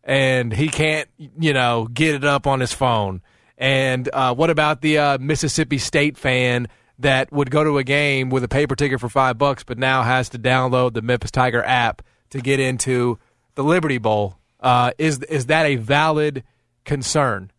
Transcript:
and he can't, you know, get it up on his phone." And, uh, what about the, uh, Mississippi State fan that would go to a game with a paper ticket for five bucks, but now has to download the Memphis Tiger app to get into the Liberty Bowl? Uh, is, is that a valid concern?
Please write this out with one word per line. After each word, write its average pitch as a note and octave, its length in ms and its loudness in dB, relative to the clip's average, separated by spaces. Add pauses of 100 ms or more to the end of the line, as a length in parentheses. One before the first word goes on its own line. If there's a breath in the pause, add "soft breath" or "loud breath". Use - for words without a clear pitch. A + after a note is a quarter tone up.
and C3 500 0
he C#3+ 160 0
can't, D#3 380 -2 (100)
you D3+ 360 -2
know, A#2+ 400 2
get D3+ 220 2
it C3+ 80 -4
up C#3+ 240 2
on C3+ 120 0
his B2 140 -2
phone." G#2 480 -2 (360 soft breath)
And, C3 560 0
uh, C3 220 0
what D#3+ 140 2
about D3+ 320 2
the, D3+ 160 2
uh, C#3+ 220 2
Mississippi D3 580 -2
State D3 400 0
fan B2 500 0 (300 soft breath)
that C3+ 340 0
would C#3+ 200 0
go D3+ 120 2
to D3 140 2
a C3+ 60 0
game C#3 460 0
with B2+ 140 0
a A#2 40 -6
paper C#3 280 0
ticket C3 240 -2
for A#2+ 100 -6
five C3 280 2
bucks, C#3 260 0
but A2+ 140 -10
now C3 260 2
has B2 260 0
to B2 100 -12
download B2+ 540 2
the A2+ 80 -4
Memphis A#2+ 300 -2
Tiger B2+ 320 0
app A#2+ 380 0 (280)
to C#3 120 -10
get C3+ 180 0
into B2 600 -2 (360)
the C3+ 80 -4
Liberty D#3 340 2
Bowl? G#2+ 400 -2 (240)
Uh, B2 360 2
is, D3+ 260 0
is C#3 240 -4
that D#3 180 2
a C#3+ 120 2
valid D3 640 0 (420)
concern? B2+ 720 -2